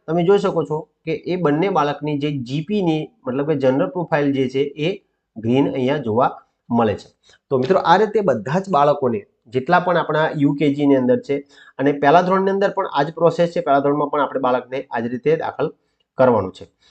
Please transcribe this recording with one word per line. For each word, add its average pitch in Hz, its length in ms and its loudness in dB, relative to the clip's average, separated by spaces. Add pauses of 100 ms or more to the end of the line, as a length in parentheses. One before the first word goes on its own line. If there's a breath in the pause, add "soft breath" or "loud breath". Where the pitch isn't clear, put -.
તમે 170 160 0
જોઈ 196 140 4
શકો 170 260 0
છો 151 260 -8 (160)
કે 160 60 -6
એ 160 240 -6
બંને 165 340 0
બાળકની 147 500 -2
જે 147 120 -2
જી 139 360 -6
પીની, 170 400 -2 (200)
મતલબ 135 200 -4
કે 156 80 0
જનરલ 135 320 2
પ્રોફાઇલ 151 460 -2
જે 135 160 -2
છે 135 100 -4
એ 151 460 -4 (320)
ગ્રીન 120 340 0
અહીંયા 135 260 -2
જોવા 123 400 -2 (340)
મળે 117 220 2
છે. - 440 -18 (120)
તો 139 80 2
મિત્રો 139 220 2
આ 175 180 2
રીતે 214 240 0
બધા 135 380 0
જ 196 120 -8
બાળકોને 139 540 0 (220)
જેટલા 127 320 0
પણ 175 180 0
આપણા 151 400 0
યુ 143 160 2
કે 147 200 0
જી 143 120 -2
ની 139 100 6
અંદર 123 240 2
છે 143 280 -6 (300 soft breath)
અને 139 140 2
પહેલા 143 300 4
ધોરણની 190 300 0
અંદર 196 180 0
પણ 190 180 -4
આ 147 160 -2
જ 160 100 -8
પ્રોસેસ 170 360 2
છે, 170 120 -4
પહેલા 139 180 2
ધોરણમાં 143 280 0
પણ 147 140 -2
આપણે 135 180 -2
બાળકને 127 520 -4
આ 120 80 -4
જ 117 60 -4
રીતે 127 300 -2
દાખલ - 380 -4 (440)
કરવાનું 110 360 2
છે. - 140 -20 (240 soft breath)